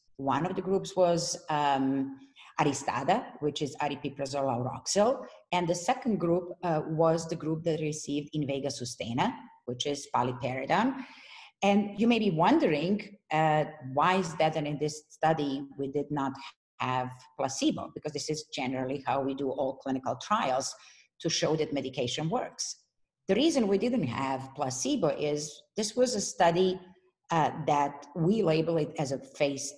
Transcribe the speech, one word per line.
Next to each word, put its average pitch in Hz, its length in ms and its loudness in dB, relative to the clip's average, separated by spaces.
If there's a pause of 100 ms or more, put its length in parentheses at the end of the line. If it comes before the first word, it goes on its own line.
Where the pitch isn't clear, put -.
(180)
One 139 280 0
of 185 100 -4
the 190 60 -2
groups 190 340 -2
was, 170 540 2
um, 135 720 0 (400)
Aristada, 147 640 0 (160)
which 147 240 -2
is 131 140 -4
aripiprazole 139 680 -4
auroxyl, 127 800 0 (260)
and 175 160 2
the 175 60 2
second 226 460 0
group, 175 320 2 (120)
uh, 160 220 2
was 160 420 2
the 175 80 -4
group 160 280 -4
that 165 160 0
received 147 560 -4
Invega 139 360 -2
Sustenna, 123 640 -2 (320)
which 127 220 -4
is 143 280 -4
paliperidone. 131 880 0 (600)
And 202 360 4
you 233 80 4
may 240 100 6
be 208 140 2
wondering, 180 840 2 (140)
uh, 156 340 4 (280)
why 165 220 4
is 175 200 0
that, 160 200 2
and 147 120 -2
in 143 120 -4
this 151 300 -4
study 147 540 2 (140)
we 139 120 -4
did 143 200 -4
not 135 240 0 (460)
have 127 320 0 (260)
placebo, - 560 -2
because 151 200 -8
this 147 180 -6
is 151 200 -4
generally 131 540 -4
how 131 160 0
we 135 140 -2
do 135 160 -2
all 139 260 -2
clinical 131 440 -4
trials 135 520 0 (460)
to 165 100 -2
show 156 260 2
that 151 160 -2
medication 139 600 -2
works. - 460 -6 (500)
The 190 80 2
reason 269 320 2
we 196 100 4
didn't 220 300 0
have 131 480 -4
placebo 156 540 0
is 147 520 -2 (160)
this 214 180 -4
was 247 200 2
a 196 60 0
study, 185 580 4 (500)
uh, 156 220 4 (140)
that 143 500 2
we 185 260 2
label 160 360 2
it 151 200 0
as 139 140 -2
a 131 80 -2
phase 139 580 -2